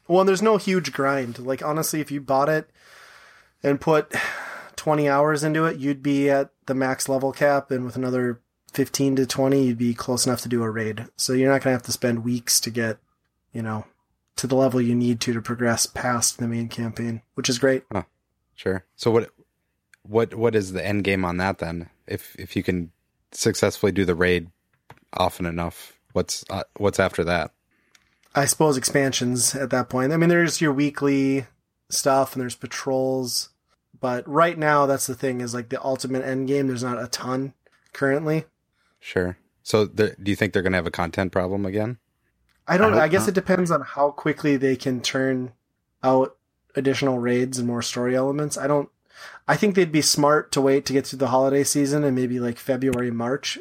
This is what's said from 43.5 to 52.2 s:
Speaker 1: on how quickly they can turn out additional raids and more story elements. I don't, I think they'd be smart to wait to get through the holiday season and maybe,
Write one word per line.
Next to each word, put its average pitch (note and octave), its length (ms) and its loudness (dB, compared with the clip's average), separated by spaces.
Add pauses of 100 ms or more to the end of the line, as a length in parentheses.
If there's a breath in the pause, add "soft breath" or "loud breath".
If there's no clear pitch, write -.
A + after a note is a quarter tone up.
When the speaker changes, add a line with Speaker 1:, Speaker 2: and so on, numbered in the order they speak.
Speaker 1:
on D3+ 120 0
how C#3+ 280 0
quickly D3 460 0
they C3+ 200 2
can B2+ 240 -2
turn C3 520 -2 (500)
out C3 340 2 (380)
additional C3 440 0
raids B2 400 0
and A#2+ 100 -2
more A#2+ 140 -4
story B2 340 -2
elements. C#3 420 -2
I C3+ 80 -2
don't, C#3+ 220 2 (580 loud breath)
I C#3+ 100 2
think G#3 180 2
they'd F3 180 4
be D3+ 100 4
smart D3+ 500 4
to C#3+ 100 0
wait C3+ 240 4
to C3 80 -4
get C3+ 120 2
through C3+ 120 -10
the C3 100 0
holiday C3+ 340 4
season C#3+ 420 0
and C3+ 120 2
maybe, B2 240 -2